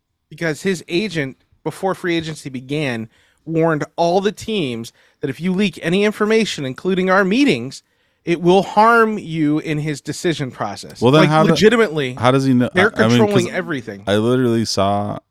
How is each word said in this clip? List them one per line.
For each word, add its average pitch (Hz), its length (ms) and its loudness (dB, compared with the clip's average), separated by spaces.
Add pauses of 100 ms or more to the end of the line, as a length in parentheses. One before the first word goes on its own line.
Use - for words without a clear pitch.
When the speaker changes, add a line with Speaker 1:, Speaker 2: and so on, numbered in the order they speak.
(280)
Speaker 1:
Because 156 340 -6
his 190 260 -4
agent, 165 480 -4 (260)
before 180 320 -4
free 170 220 -2
agency 160 320 -8
began, 131 600 -6 (360)
warned 160 400 0 (120)
all 170 240 2
the 196 120 -2
teams 131 600 -6 (280)
that 139 100 -6
if 131 100 -10
you 185 120 -2
leak 185 300 -2
any 180 220 0
information, 214 600 0
including 185 460 -2
our 190 140 4
meetings, 180 580 0 (420)
it 165 160 -2
will 180 220 4
harm 220 560 4
you 156 400 -2
in 156 200 -4
his 151 220 -4
decision 147 500 -4
process. 101 520 -10
Speaker 2:
Well, 117 100 6
then 156 100 8
Speaker 1:
Like, 151 80 4
Speaker 2:
how 156 120 4
do-, 160 80 4
Speaker 1:
legitimately, 160 640 2
Speaker 2:
how 127 160 2
does 135 140 2
he 135 100 4
know? 123 180 2
Speaker 1:
they're 196 260 2
Speaker 2:
I, 220 60 4
I - 40 2
mean, 240 100 4
'cause - 0 -
Speaker 1:
controlling 202 320 2
everything. 127 560 -8
Speaker 2:
I 98 100 2
literally 117 480 2
saw 101 540 -2 (120)